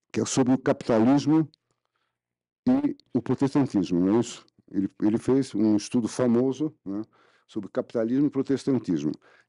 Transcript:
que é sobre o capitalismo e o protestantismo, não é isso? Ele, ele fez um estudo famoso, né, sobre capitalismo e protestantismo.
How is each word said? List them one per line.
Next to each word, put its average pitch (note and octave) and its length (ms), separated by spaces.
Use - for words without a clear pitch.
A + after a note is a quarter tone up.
que - 80
é G#2+ 60
sobre C3 280
o B2+ 40
capitalismo C#3 920
e C#4 300
o A#2 80
protestantismo, A#2+ 800
não G2 180
é - 20
isso? - 260
Ele, G2 180
ele G#2+ 160
fez C3 340
um G#2+ 220
estudo A2 320
famoso, B2+ 760
né, G2 180
sobre G2+ 220
capitalismo B2 560
e C3+ 60
protestantismo. A#2+ 800